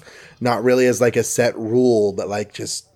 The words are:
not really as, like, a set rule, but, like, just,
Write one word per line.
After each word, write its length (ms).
not 200
really 260
as, 120
like, 160
a 80
set 340
rule, 540
but, 160
like, 260
just, 420